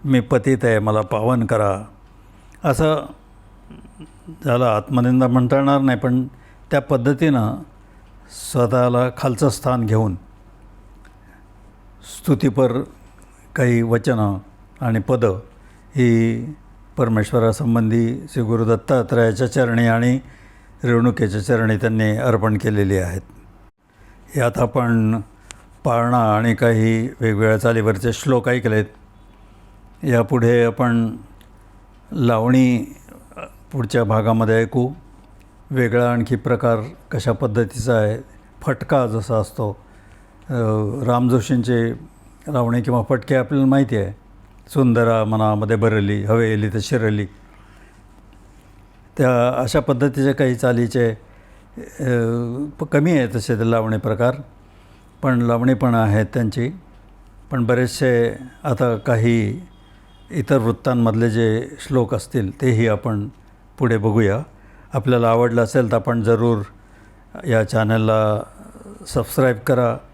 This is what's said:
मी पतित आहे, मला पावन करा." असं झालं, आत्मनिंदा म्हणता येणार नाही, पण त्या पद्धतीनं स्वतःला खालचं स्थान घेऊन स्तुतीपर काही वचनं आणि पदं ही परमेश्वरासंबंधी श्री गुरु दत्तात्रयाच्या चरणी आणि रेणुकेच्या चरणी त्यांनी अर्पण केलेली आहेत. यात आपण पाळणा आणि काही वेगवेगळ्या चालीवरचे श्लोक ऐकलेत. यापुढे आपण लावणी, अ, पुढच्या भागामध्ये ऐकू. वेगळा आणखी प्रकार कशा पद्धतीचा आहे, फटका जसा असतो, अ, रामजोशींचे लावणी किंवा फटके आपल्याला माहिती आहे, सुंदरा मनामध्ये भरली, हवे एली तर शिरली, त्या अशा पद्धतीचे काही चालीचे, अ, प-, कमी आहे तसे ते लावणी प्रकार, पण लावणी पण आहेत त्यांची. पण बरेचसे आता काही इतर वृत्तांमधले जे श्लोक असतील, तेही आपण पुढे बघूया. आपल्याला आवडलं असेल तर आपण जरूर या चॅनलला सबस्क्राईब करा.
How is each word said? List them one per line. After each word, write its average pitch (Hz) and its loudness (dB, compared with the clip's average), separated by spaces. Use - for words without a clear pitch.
मी 131 2
पतित 127 0
आहे, 117 2
मला 107 0
पावन 113 -2
करा." 104 0
असं 156 0
झालं, 123 2
आत्मनिंदा 123 2
म्हणता 127 2
येणार 139 2
नाही, 127 0
पण 127 -2
त्या 143 0
पद्धतीनं 131 0
स्वतःला 123 2
खालचं 139 0
स्थान 123 -2
घेऊन 107 0
स्तुतीपर 131 0
काही 120 2
वचनं 110 0
आणि 113 0
पदं 113 0
ही 117 2
परमेश्वरासंबंधी 117 0
श्री 123 -2
गुरु 113 0
दत्तात्रयाच्या 117 0
चरणी 117 0
आणि 120 2
रेणुकेच्या 117 0
चरणी 110 0
त्यांनी 110 0
अर्पण 110 0
केलेली 101 0
आहेत. 90 -4
यात 120 0
आपण 117 0
पाळणा 117 2
आणि 113 2
काही 113 2
वेगवेगळ्या 110 2
चालीवरचे 110 0
श्लोक 127 0
ऐकलेत. 113 0
यापुढे 120 2
आपण 117 0
लावणी, 123 2
अ, - -16
पुढच्या 120 0
भागामध्ये 113 2
ऐकू. 123 0
वेगळा 120 2
आणखी 117 0
प्रकार 117 0
कशा 117 -2
पद्धतीचा 113 -2
आहे, 107 0
फटका 135 -2
जसा 110 -4
असतो, 107 -2
अ, 135 -6
रामजोशींचे 120 0
लावणी 120 0
किंवा 120 0
फटके 131 -2
आपल्याला 135 2
माहिती 131 2
आहे, 95 -2
सुंदरा 117 2
मनामध्ये 107 0
भरली, 104 0
हवे 110 2
एली 107 0
तर 104 -4
शिरली, 107 -2
त्या 127 2
अशा 147 0
पद्धतीचे 139 0
काही 131 0
चालीचे, 120 0
अ, 139 -4
प-, 160 -6
कमी 151 0
आहे 139 2
तसे 113 -4
ते 113 0
लावणी 110 0
प्रकार, 113 -2
पण 131 0
लावणी 120 2
पण 120 0
आहेत 107 2
त्यांची. 120 -2
पण 127 -2
बरेचसे 120 0
आता 120 0
काही 117 0
इतर 143 0
वृत्तांमधले 117 0
जे 113 0
श्लोक 127 -2
असतील, 104 -6
तेही 117 2
आपण 104 -2
पुढे 113 0
बघूया. 107 2
आपल्याला 120 2
आवडलं 117 2
असेल 117 0
तर 117 2
आपण 117 -2
जरूर 113 2
या 113 2
चॅनलला 110 0
सबस्क्राईब 127 -2
करा. 123 0